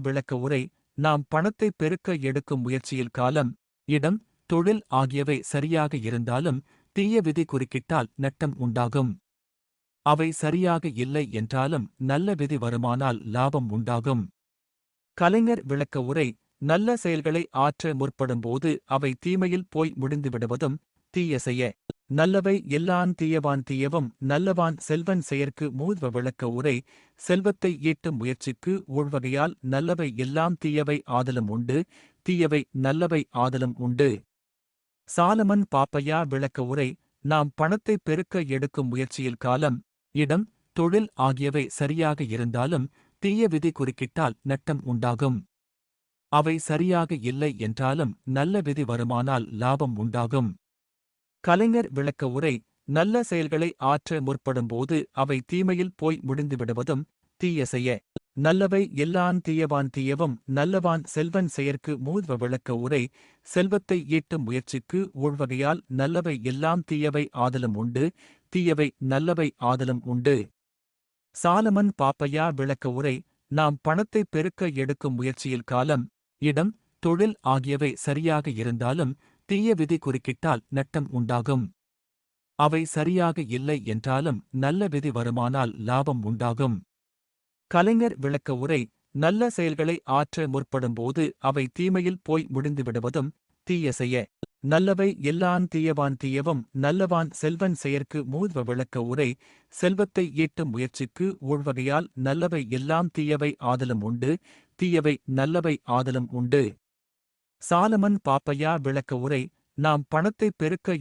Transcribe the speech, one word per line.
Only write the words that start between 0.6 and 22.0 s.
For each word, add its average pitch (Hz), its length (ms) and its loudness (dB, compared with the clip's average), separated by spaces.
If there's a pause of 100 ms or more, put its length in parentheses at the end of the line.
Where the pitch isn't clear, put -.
நாம் 147 300 2
பணத்தை 208 400 0 (120)
பெருக்க 170 360 0 (120)
எடுக்கும் 135 360 -2
முயற்சியில் 127 520 -4
காலம், 127 340 2 (380)
இடம், 151 300 2 (320)
தொழில் 190 320 2 (180)
ஆகியவை 139 440 0
சரியாக 151 520 0 (120)
இருந்தாலும் 123 520 0 (360)
தீய 214 300 4
விதி 156 180 2
குறுக்கிட்டால் 131 720 -2
நட்டம் 135 420 -2
உண்டாகும். 123 520 0 (960)
அவை 151 260 4
சரியாக 165 600 0 (120)
இல்லை 143 280 -2
என்றாலும் 127 540 -2 (240)
நல்ல 185 240 0
விதி 143 240 -2
வருமானால் 120 600 0 (140)
லாபம் 131 360 0
உண்டாகும். 117 540 0 (920)
கலைஞர் 226 480 4
விளக்க 139 360 -2
உரை. 156 260 0 (340)
நல்ல 202 340 2
செயல்களை 165 460 0 (220)
ஆற்ற 151 300 0
முற்படும்போது 127 760 -2 (160)
அவை 135 240 0 (100)
தீமையில் 185 500 0
போய் 156 280 -2
முடிந்துவிடுவதும், 131 800 -2 (380)
தீய 165 240 0
செய்ய 123 320 -2 (400)